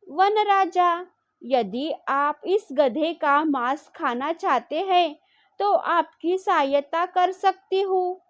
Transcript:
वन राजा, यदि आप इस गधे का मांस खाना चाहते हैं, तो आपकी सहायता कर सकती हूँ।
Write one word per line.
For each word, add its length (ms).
वन 300
राजा, 680
यदि 500
आप 380
इस 260
गधे 420
का 300
मांस 520
खाना 380
चाहते 460
हैं, 400
तो 140
आपकी 640
सहायता 680
कर 260
सकती 500
हूँ। 480